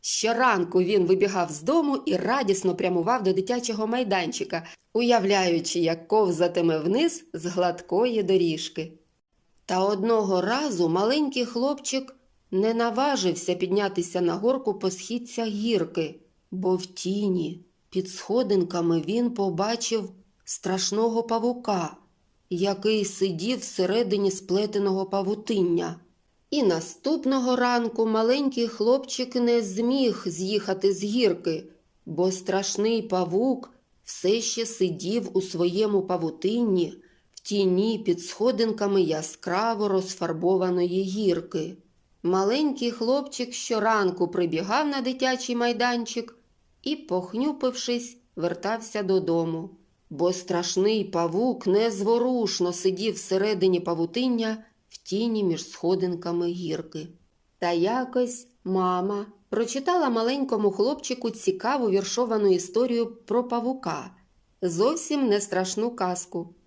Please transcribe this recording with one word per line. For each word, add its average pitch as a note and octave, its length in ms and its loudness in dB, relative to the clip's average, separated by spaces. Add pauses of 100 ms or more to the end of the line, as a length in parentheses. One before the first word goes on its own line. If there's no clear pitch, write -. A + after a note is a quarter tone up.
Щоранку A3 800 2
він F#3 220 4
вибігав F#3+ 460 2
з D3+ 120 -8
дому C#4+ 340 2 (100)
і F#3+ 100 2
радісно F#3+ 580 2
прямував F#3 480 0
до F#3+ 100 2
дитячого A3 540 -2
майданчика, F#3+ 800 -2 (260)
уявляючи, G3 880 2
як E3 280 -2
ковзатиме F3 680 2
вниз A3+ 540 0
з E3 140 -6
гладкої F3+ 760 0
доріжки. E3+ 720 0 (760)
Та F#3 180 2
одного G3+ 560 2
разу G#3 480 0
маленький B3 580 2
хлопчик C4 720 -4 (340)
не G#3+ 240 2
наважився A3+ 800 0
піднятися F#3 680 -2
на E3+ 140 2
горку A#3+ 400 0
по F#3+ 160 -2
східцях A3+ 580 -6
гірки, G3 720 -2 (300)
бо F#3 260 0
в F3+ 100 -6
тіні F3+ 800 -2 (260)
під F#3 200 -4
сходинками F3+ 960 0
він A#3 220 0
побачив G3+ 800 -2 (340)
страшного G#3+ 760 -2
павука, A3+ 760 -2 (540)
який G3 540 0
сидів F#3+ 540 -2
всередині G3 720 0
сплетеного G3 760 0
павутиння. F#3+ 960 0 (500)
І C#4+ 120 0
наступного B3+ 920 0
ранку A#3+ 500 2
маленький A#3 640 2
хлопчик B3 680 0
не A#3+ 260 4
зміг A3+ 640 0
з'їхати F#3+ 680 0
з F#3+ 120 -4
гірки, G3 600 0 (420)
бо F3 260 0
страшний G3+ 720 -2
павук F#3+ 680 0 (340)
все G#3+ 360 0
ще A3+ 260 -4
сидів F#3+ 680 -2
у F#3+ 100 0
своєму F#3+ 600 0
павутинні F#3 920 0 (400)
в - 60 -20
тіні G3+ 580 2
під E3+ 240 0
сходинками G#3+ 800 0
яскраво F#3 840 -2
розфарбованої F3+ 1120 0
гірки. F#3 720 -2 (460)
Маленький A#3 680 2
хлопчик B3 640 -2
щоранку G#3 760 0
прибігав F#3+ 600 0
на C#4 120 -2
дитячий B3+ 560 -2
майданчик A#3+ 800 -2 (460)
і, D4 140 -4
похнюпившись, A#3+ 1200 -4 (200)
вертався G3 680 -4
додому, E3 680 0 (400)
бо E3 220 0
страшний F#3+ 720 0
павук F#3 600 0
незворушно G#3+ 1080 2
сидів F#3+ 420 0
всередині F#3+ 640 2
павутиння A3 840 -2 (240)
в - 100 -20
тіні A3 460 -2
між E3 260 -2
сходинками F3 760 -2
гірки. E3 600 -6 (500)
Та F3 140 0
якось B3 760 0 (160)
мама F#3 600 0 (220)
прочитала C4+ 600 0
маленькому A#3 640 2
хлопчику B3 600 -2
цікаву A3+ 600 0
віршовану G3+ 640 2
історію A#3 640 0 (100)
про A#3+ 220 0
павука, A#3 600 -4 (520)
зовсім C4 640 0
не G#3 140 4
страшну G3+ 500 -2
казку. F3+ 640 -6 (120)